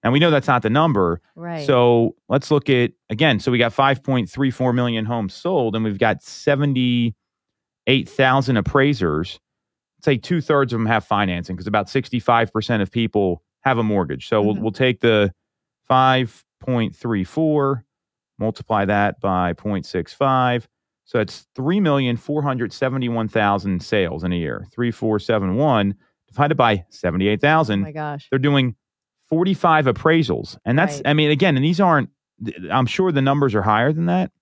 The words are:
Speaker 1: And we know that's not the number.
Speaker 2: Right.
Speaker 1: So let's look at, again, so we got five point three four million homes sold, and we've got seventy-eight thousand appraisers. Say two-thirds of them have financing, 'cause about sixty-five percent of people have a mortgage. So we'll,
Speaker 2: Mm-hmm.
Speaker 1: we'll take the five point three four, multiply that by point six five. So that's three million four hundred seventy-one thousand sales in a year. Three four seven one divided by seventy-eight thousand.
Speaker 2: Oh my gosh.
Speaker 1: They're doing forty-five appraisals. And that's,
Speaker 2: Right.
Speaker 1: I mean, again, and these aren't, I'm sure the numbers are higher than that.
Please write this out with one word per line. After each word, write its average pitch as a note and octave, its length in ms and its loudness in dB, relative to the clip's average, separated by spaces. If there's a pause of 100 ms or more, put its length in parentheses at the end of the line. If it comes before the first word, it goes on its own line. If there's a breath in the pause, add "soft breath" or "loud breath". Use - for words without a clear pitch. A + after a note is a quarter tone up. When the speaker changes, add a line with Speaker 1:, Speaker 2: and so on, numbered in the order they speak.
Speaker 1:
And A#2 100 0
we E3 60 2
know E3+ 100 4
that's C#3+ 180 2
not B2 140 2
the A2 80 -2
number. G#2+ 500 2 (160)
Speaker 2:
Right. E3 300 -10
Speaker 1:
So A#2+ 500 4 (140)
let's C3 220 -2
look C#3+ 180 0
at, B2 220 2 (180)
again, A#2 300 0
so - 120 -2
we B2 60 2
got A#2 160 2
five C#3 300 0
point C3 260 -2
three C3+ 220 -2
four B2+ 200 -2
million A#2+ 320 0
homes G#2+ 300 -4
sold, C3 420 -2
and A2+ 80 -2
we've G#2 140 -2
got A2 240 0
seventy-eight B2+ 1900 -2
thousand C3 480 2
appraisers. G2+ 840 0 (640)
Say C#3 140 0
two-thirds C#3+ 540 0
of A#2 80 -2
them A2+ 60 -2
have A2 180 2
financing, F#2 540 -2
'cause F#2 100 -10
about G2+ 220 -2
sixty-five A#2 640 0
percent A2 300 0
of F#2+ 80 -6
people G2+ 500 0 (200)
have C3 180 0
a A2+ 40 0
mortgage. F2+ 440 -2
So G#2+ 140 0
we'll, G#2 120 0
Speaker 2:
Mm-hmm. G#2 100 -6
Speaker 1:
we'll A2+ 80 -2
take B2+ 300 -2
the G#2+ 320 2 (540)
five C3 580 2 (140)
point A#2 360 -4
three A2 280 -2
four, C#3+ 600 -2 (540)
multiply G#2 480 -2
that G2+ 360 0
by F2+ 320 0
point G2 340 -6
six - 260 -6
five. B2+ 540 0 (380)
So - 140 -6
that's - 360 -6
three D#3+ 240 -2
million C#3 380 0
four D3+ 260 -4
hundred C3 300 -4
seventy-one B2 540 -2
thousand G2+ 540 0
sales F2 420 -2
in F2+ 80 -2
a F2+ 40 -2
year. D#2+ 360 -6
Three A#2+ 200 -4
four A2 280 -2
seven G2 360 -2
one A2 400 0 (320)
divided C#3 300 0
by A2 320 2
seventy-eight F#2+ 520 -2
thousand. C#3+ 400 2
Speaker 2:
Oh - 40 -2
my D3+ 60 -12
gosh. D3 380 -10
Speaker 1:
They're C3+ 100 -2
doing C3+ 360 2 (540)
forty-five E3 560 2
appraisals. B2 800 0
And A#2+ 120 0
that's, F3 200 0
Speaker 2:
Right. - 100 -6
Speaker 1:
I C#3+ 60 2
mean, D3+ 180 2
again, D3+ 240 2
and C3 100 0
these E3 140 0
aren't, D#3+ 300 2 (600)
I'm B2+ 140 2
sure F#3 260 0
the C#3 120 0
numbers C#3 320 2
are G2+ 80 2
higher A2 280 2
than D#3+ 140 -2
that. F3+ 260 -2 (100)